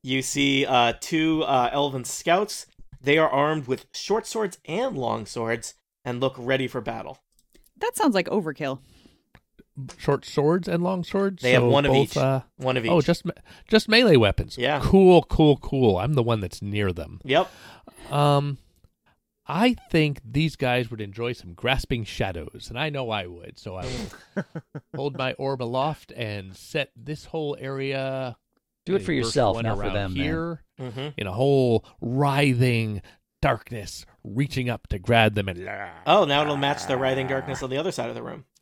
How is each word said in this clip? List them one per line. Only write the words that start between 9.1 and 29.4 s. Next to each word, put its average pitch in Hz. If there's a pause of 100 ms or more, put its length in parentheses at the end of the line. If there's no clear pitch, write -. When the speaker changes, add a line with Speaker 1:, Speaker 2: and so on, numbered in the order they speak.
Speaker 3:
Short 139
swords 165
and 175
long 180
swords? 196
Speaker 1:
They 123
have 127
Speaker 3:
So 120
Speaker 1:
one 143
of 135
Speaker 3:
both, 139
Speaker 1:
each. -
Speaker 3:
uh, 135 (160)
Speaker 1:
One 127
of 117
Speaker 3:
oh, 170
Speaker 1:
each. 139
Speaker 3:
just 170
me-, 170 (360)
just 220
melee 220
weapons. 104
Speaker 1:
Yeah. 135
Speaker 3:
Cool, 185
cool, 151
cool. 117
I'm 123
the 131
one 113
that's -
near 101
them. 80
Speaker 1:
Yep. 156 (600)
Speaker 3:
Um, 143 (920)
I 220 (140)
think 151
these 147
guys 123
would 110
enjoy 113
some 87
grasping 120
shadows, 90
and 120
I 156
know 135
I 101
would, 87
so 95
I 90
will - (320)
Speaker 1:
<laughs> -
Speaker 3:
hold 139
my 131
orb 135
aloft 131
and 104
set -
this 131
whole 151
area 135 (480)
Speaker 4:
Do 175
it -
Speaker 3:
a -
Speaker 4:
for -
Speaker 3:
burst 127
Speaker 4:
yourself, 113